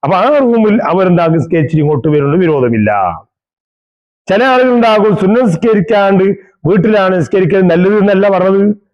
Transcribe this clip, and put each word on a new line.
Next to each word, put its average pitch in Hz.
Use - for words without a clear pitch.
അപ്പൊ 180
ആ 262
റൂമിൽ 233
അവരെന്താ 175
നിസ്കരിച്ചിട്ട് 160
ഇങ്ങോട്ട് 151
വരുന്നത് 147
വിരോധമില്ല. 123
ചില 208
ആളുകൾ 254
ഉണ്ടാകും 220
സുന്നത്ത് 220
നിസ്കരിക്കാണ്ട് 196
വീട്ടിലാണ് 190
നിസ്കരിക്കുന്നത് 185
നല്ലത് 185
എന്നല്ല 202
പറഞ്ഞത്. 190